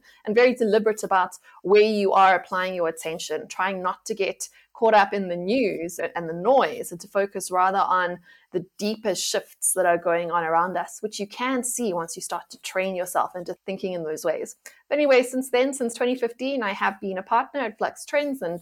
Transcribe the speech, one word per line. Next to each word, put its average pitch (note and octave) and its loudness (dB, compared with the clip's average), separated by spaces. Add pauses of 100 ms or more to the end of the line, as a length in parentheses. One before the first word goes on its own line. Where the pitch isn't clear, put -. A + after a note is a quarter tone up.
(260)
and G#3+ 0
very B3 6
deliberate A3 2
about F#3+ 2 (320)
where G3+ 6
you G#3 4
are F#3+ 8
applying F#3 -2
your E3+ 0
attention, D#3+ -6
trying F#3+ -4
not F#3 -4
to A3 -6
get F#3+ -4 (260)
caught A3 4
up G3+ 6
in G3 -4
the F3 -4
news F3 -2 (160)
and E3+ -6
the E3 -6
noise F3+ 2
and F3 -12
to - -18
focus G3+ -4
rather F#3 2
on F3 0 (320)
the F3 -4 (120)
deeper G#3 -2
shifts - -4
that F#3 2
are F3 4
going E3+ 0
on E3+ 0
around E3 0
us, - -8
which G#3 -8
you G3+ -4
can B3 -4
see A#3+ -4
once E3 -6
you F#3 -12
start - -8
to - -20
train F#3+ -4
yourself F3+ -2
into F3+ -8 (120)
thinking G3 -6
in F3 -6
those D#3 -6
ways. E3+ -4 (320)
But C#4+ 0
anyway, C4+ 6
since B3+ -4
then, C4 2
since A#3 -4
twenty B3 0
fifteen, B3+ -4
I G3+ -2
have G3+ -2
been F#3+ -6
a F#3+ -8
partner C4 -2
at A3 -6
Flux - -4
Trends, C#4+ -2
and F3 -4